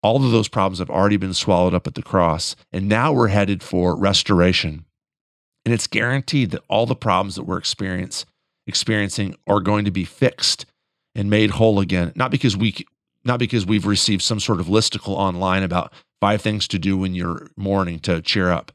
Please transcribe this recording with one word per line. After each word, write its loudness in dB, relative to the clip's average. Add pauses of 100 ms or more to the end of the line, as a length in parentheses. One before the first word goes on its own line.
All 2
of 4
those 4
problems -2
have -6
already 4
been -2
swallowed 2
up -2
at -10
the -10
cross, 0 (160)
and -4
now 2
we're 4
headed 0
for 0
restoration. 2 (800)
And 2
it's -4
guaranteed 0
that -8
all 2
the 0
problems 0
that -10
we're -4
experience, -6 (440)
experiencing -2 (140)
are 4
going 0
to 0
be -2
fixed -2 (480)
and -4
made 2
whole 4
again, 0
not -2
because 0
we, -2 (380)
not 0
because 0
we've 0
received 0
some -2
sort -2
of -4
listicle 0
online 0
about -4 (280)
five 2
things -4
to -4
do 0
when -2
you're -6
mourning -2
to -2
cheer 0
up -4